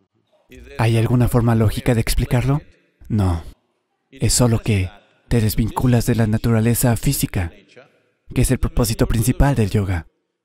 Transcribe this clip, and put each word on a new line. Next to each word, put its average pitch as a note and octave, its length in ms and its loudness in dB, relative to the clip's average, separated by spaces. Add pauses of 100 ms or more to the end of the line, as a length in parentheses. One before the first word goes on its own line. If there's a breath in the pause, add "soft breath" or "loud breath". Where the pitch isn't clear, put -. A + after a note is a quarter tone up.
(760)
¿Hay A2+ 200 0
alguna A#2+ 300 2
forma A#2 280 2
lógica A2+ 400 0
de A2+ 60 2
explicarlo? B2+ 600 0 (460)
No. F#2 340 0 (720)
Es - 220 -2
solo A#2 260 2
que F#2+ 300 -2 (380)
te A#2 140 0
desvinculas A#2 640 0
de B2 100 0
la A2+ 120 2
naturaleza A2+ 680 0
física, A2 540 -4 (840)
que C3 60 2
es - 100 2
el - 80 0
propósito A#2+ 480 0
principal A#2+ 480 0
del G#2+ 140 0
yoga. F#2 380 -4 (380)